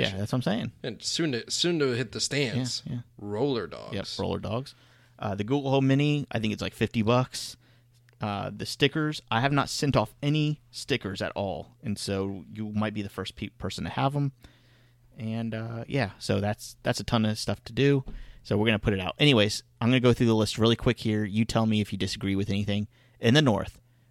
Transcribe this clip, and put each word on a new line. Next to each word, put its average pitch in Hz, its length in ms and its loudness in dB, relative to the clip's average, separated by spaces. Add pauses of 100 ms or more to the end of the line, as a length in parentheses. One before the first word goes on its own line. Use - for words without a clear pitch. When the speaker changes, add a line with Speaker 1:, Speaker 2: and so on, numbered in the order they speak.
Speaker 1:
edition. 98 140 -2
Speaker 2:
that's 104 140 -4
what 135 60 2
I'm 120 40 0
saying. 208 300 -4 (100)
Speaker 1:
And 123 200 -10
soon 160 300 -2
to, 117 180 -6
soon 170 280 0
to 135 140 2
hit 120 200 -2
the 113 80 -8
stands. 127 680 -2
Speaker 2:
Yeah, - 80 -6
yeah. 123 60 -6 (180)
Speaker 1:
Roller 104 480 -2
Dogs. 58 280 -12
Speaker 2:
Yep, 98 120 -4 (120)
Roller 92 220 -2
Dogs. 107 340 -6 (440)
Uh, 101 160 -4
the 104 100 -4
Google 135 260 0
Home 135 160 4
Mini, 143 460 4
I 113 60 -2
think 107 160 0
it's, - 80 -6
like, 92 120 -4
fifty 113 280 2
bucks. 123 540 0 (640)
Uh, 101 340 -4
the 107 100 -10
stickers, 151 560 0 (100)
I 113 120 4
have 139 100 2
not 139 160 2
sent 139 280 0
off 110 260 2
any 151 380 0 (100)
stickers 101 500 -4
at 98 120 -2
all, 90 500 -6
and 104 160 -4
so 98 540 -4
you 107 200 -8
might 107 220 0
be 107 80 -4
the 98 80 -10
first - 260 -10
pe-, - 140 -8
person - 340 -8
to 82 60 -6
have 139 260 -2
'em. 143 160 0 (880)
And, 113 360 -6
uh, 117 320 -8
yeah, 117 320 -2
so 101 220 -2
that's, - 420 -4
that's 127 180 0
a 104 40 -8
ton 113 220 2
of 107 120 0
stuff - 260 -4
to - 100 -14
do. 139 300 4 (380)
So 107 140 0
we're 107 100 2
gonna 110 120 4
put 104 160 0
it 95 60 -2
out. 92 180 -4
Anyways, 120 440 6 (180)
I'm 113 80 2
gonna 127 120 4
go 123 140 8
through 123 120 2
the 113 80 6
list 107 240 2
really 113 180 6
quick - 240 0
here. 107 240 0
You 107 200 0
tell 113 220 2
me 107 160 4
if - 100 -6
you 98 60 -4
disagree - 380 -2
with 95 120 0
anything. 101 400 -2 (320)
In 120 140 4
the 156 80 6
North, 113 360 0 (320)